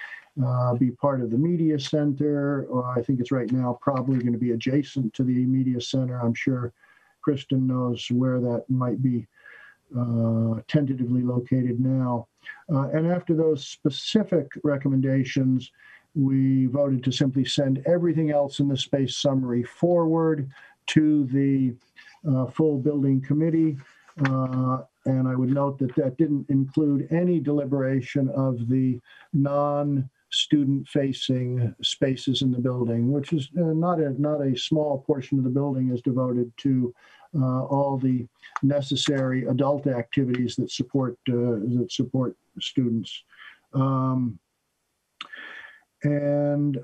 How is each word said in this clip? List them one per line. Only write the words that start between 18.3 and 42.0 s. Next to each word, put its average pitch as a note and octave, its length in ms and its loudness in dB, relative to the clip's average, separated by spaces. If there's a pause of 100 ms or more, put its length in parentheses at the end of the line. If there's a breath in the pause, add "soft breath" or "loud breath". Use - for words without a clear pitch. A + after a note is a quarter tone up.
else C#3+ 300 0
in C#3 80 0
the C#3 80 0
space C3+ 400 -2
summary B2+ 480 0
forward D#3+ 840 2 (380 loud breath)
to D3+ 380 4
the, C3+ 500 2 (560 loud breath)
uh, C3 140 2
full D#3 320 2
building C3+ 420 2
committee. D#3+ 560 2 (540 loud breath)
Uh, C3 540 0 (240)
and C3 200 2
I B2+ 80 0
would B2+ 140 0
note C#3 300 0
that C3 160 -2
that C3+ 240 0
didn't D3 320 0
include C#3 600 0
any E3+ 300 2
deliberation C3+ 880 0
of B2+ 400 -2
the B2+ 320 0 (320 loud breath)
non-student C#3+ 1500 0
facing B2+ 960 -2
spaces C3+ 600 0
in C3 100 2
the B2 60 -2
building, B2 540 0
which C#3+ 200 -2
is, C#3 160 0 (100)
uh, D#3+ 140 2
not E3 260 0
a, D3 120 0 (100)
not D3 220 0
a C3+ 140 0
small D3+ 500 0
portion C#3 320 0
of B2+ 60 2
the B2 60 0
building C3 400 0
is B2 120 -2
devoted B2 560 0
to, B2+ 360 0 (400 soft breath)
uh, C3 300 0
all C#3 320 0
the B2+ 300 0 (360 loud breath)
necessary C3+ 840 0
adult C#3 400 0
activities B2 680 -2
that B2 140 -2
support, B2+ 460 -2 (140)
uh, A#2+ 340 0 (120)
that A#2+ 120 0
support C3 480 -2 (240)